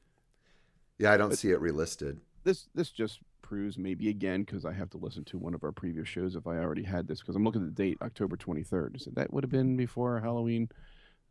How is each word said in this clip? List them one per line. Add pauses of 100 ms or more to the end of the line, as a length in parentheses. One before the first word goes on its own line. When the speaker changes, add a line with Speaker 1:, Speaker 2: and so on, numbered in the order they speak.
(1000)
Speaker 1:
Yeah,
I
don't
Speaker 2:
But
Speaker 1:
see
it
relisted. (240)
Speaker 2:
this,
this
just (220)
proves
maybe
again,
'cause
I
have
to
listen
to
one
of
our
previous
shows
if
I
already
had
this,
'cause
I'm
looking
at
the
date,
October
twenty-third.
So
that
would
have
been
before
our
Halloween, (640)